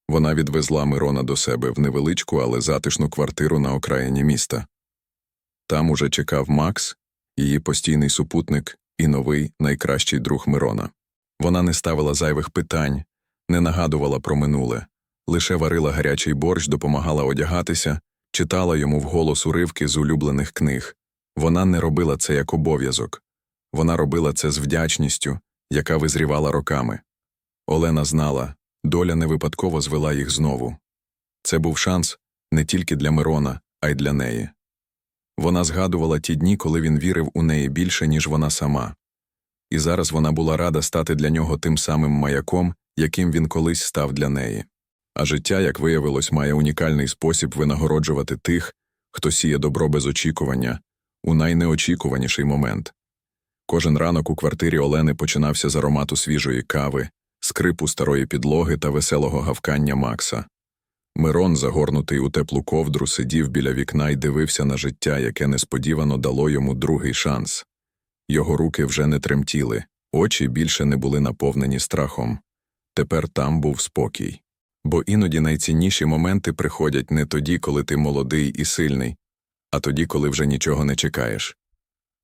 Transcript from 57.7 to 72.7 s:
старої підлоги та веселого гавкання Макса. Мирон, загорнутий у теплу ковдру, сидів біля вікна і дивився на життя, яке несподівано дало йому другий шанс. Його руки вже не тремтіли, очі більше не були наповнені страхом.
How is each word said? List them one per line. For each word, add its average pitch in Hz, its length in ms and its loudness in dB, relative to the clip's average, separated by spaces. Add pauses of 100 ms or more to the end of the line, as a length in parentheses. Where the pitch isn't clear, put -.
старої 69 380 0
підлоги 73 520 0
та 76 120 -2
веселого 73 520 0
гавкання 73 540 0
Макса. 60 500 -2 (680)
Мирон, 85 400 4
загорнутий 73 640 0
у 67 100 0
теплу 71 340 -2
ковдру, 73 440 0
сидів 67 420 0
біля 65 240 0
вікна 73 360 0
і 71 60 0
дивився 73 500 0
на 69 120 0
життя, 71 420 -2
яке 65 280 -2
несподівано 69 720 0
дало 65 320 0
йому 67 240 0
другий 73 400 0
шанс. - 520 -4 (640)
Його 73 280 2
руки 78 280 0
вже 73 220 0
не 73 120 2
тремтіли, 69 640 -2 (280)
очі 73 360 0
більше 73 380 0
не 69 120 2
були 67 220 0
наповнені 69 600 0
страхом. 67 600 -4 (540)